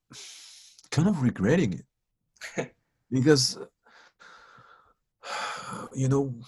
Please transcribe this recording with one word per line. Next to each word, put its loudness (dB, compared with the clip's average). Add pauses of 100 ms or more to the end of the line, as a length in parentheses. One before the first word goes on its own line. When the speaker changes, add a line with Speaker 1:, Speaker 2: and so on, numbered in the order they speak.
(920)
Speaker 1:
kind 2
of 0
regretting 2 (680)
it -8 (180)
Speaker 2:
<laughs> -14
Speaker 1:
because, 4 (2500)
you 0
know, 0 (140)